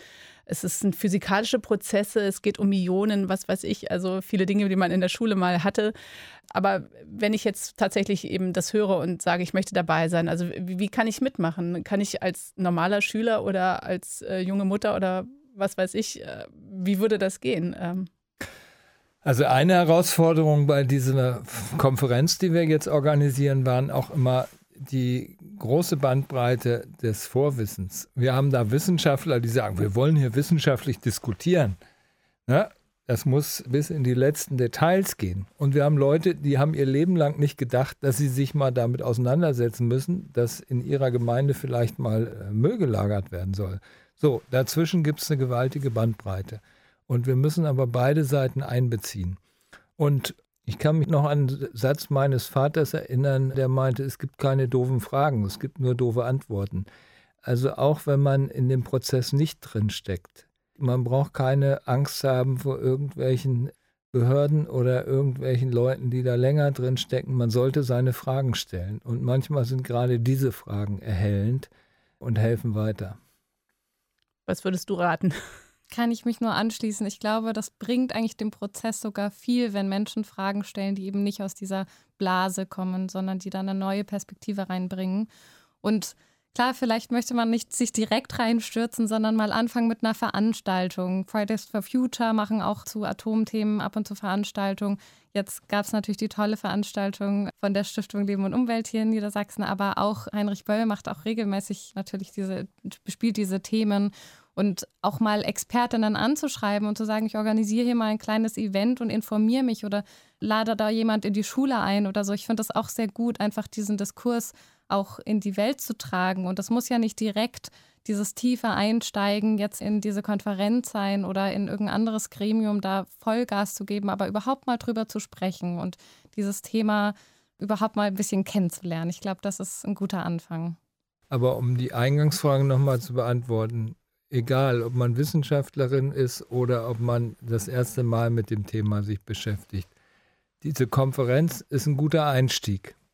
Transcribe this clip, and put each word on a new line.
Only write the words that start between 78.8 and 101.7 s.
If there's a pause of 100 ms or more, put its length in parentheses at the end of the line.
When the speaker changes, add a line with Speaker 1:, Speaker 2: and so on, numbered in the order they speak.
Speaker 3:
sogar
viel,
wenn
Menschen
Fragen
stellen,
die
eben
nicht
aus
dieser (320)
Blase
kommen,
sondern
die
dann
eine
neue
Perspektive
reinbringen. (540)
Und (400)
klar,
vielleicht
möchte
man
nicht
sich
direkt
reinstürzen,
sondern
mal
anfangen
mit
einer
Veranstaltung.
Fridays
for
Future
machen
auch
zu
Atomthemen
ab
und
zu
Veranstaltungen. (360)
Jetzt
gab's
natürlich
die
tolle
Veranstaltung (120)
von
der
Stiftung
Leben
und
Umwelt
hier
in
Niedersachsen,
aber
auch
Heinrich
Böll
macht
auch
regelmäßig